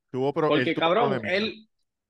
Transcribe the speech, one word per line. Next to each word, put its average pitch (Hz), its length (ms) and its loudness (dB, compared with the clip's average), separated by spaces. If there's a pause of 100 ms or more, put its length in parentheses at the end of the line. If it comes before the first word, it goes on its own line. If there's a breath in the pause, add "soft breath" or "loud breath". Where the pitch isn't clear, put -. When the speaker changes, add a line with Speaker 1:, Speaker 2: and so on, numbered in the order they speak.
Speaker 1:
Tuvo 135 240 -2
pro-, 156 220 2
él 160 160 0
Speaker 2:
Porque, 156 40 -2
Speaker 1:
tuvo 156 100 -2
Speaker 2:
cabrón, 196 340 2
Speaker 1:
problemita. 110 60 -8
Speaker 2:
él, 202 420 -4 (420)